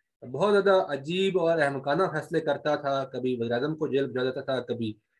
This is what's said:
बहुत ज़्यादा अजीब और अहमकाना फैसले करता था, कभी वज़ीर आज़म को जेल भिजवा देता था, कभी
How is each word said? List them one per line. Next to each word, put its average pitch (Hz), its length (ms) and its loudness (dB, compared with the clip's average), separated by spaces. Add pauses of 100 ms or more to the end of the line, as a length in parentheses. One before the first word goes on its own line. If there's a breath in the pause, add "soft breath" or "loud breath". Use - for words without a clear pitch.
(240)
बहुत 135 260 0
ज़्यादा 196 320 4
अजीब 175 560 0
और 165 220 2
अहमकाना 143 480 2
फैसले 156 320 -2
करता 147 380 0
था, 139 280 -2
कभी 127 300 -2
वज़ीर 117 180 -2
आज़म 147 220 -2
को 156 120 -2
जेल 131 200 0
भिजवा 127 160 -2
देता 131 180 -2
था, 131 180 -2
कभी 113 320 -4 (280)